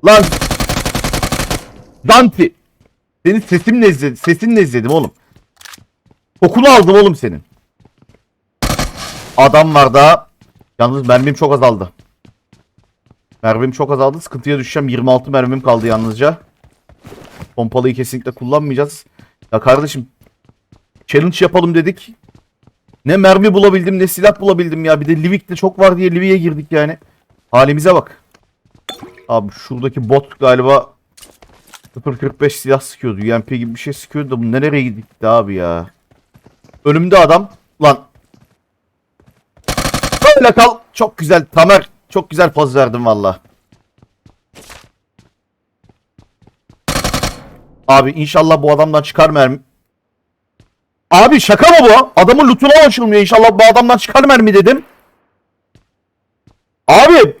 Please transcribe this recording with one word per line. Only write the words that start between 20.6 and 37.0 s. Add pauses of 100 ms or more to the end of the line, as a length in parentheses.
challenge
yapalım
dedik. (920)
Ne
mermi
bulabildim,
ne
silah
bulabildim
ya.
Bir
de
Livik'te
çok
var
diye
Livik'e
girdik
yani. (540)
Halimize
bak. (1080)
Abi
şuradaki
bot
galiba (1000)
sıfır
kırk
beş
silah
sıkıyordu.
U
M
P
gibi
bir
şey
sıkıyordu
da
bu
nereye
gitti
abi
ya? (960)
Önümde